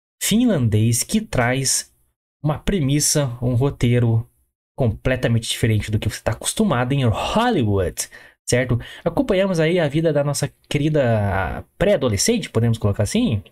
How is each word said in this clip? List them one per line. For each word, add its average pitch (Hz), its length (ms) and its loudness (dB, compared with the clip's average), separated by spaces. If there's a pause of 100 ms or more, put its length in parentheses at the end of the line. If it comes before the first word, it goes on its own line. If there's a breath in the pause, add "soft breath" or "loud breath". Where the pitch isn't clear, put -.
(260)
Finlandês 120 760 2
que - 180 -2
traz 131 720 -2 (500)
uma 143 160 -2
premissa, 143 840 0
um 123 120 -2
roteiro 120 720 0 (480)
completamente 123 720 0
diferente 110 420 -2
do 107 80 0
que - 100 -2
você - 140 -8
tá 110 100 -2
acostumado 127 600 -2
em 139 120 0
Hollywood, 113 1040 0 (400 loud breath)
certo? 123 300 0 (260 loud breath)
Acompanhamos 185 560 0
aí 160 180 2
a 160 100 2
vida 160 240 0
da 143 120 2
nossa 143 280 -2 (160)
querida 110 960 0 (140)
pré-adolescente, 170 720 0
podemos 113 280 0
colocar 101 260 0
assim? 165 480 0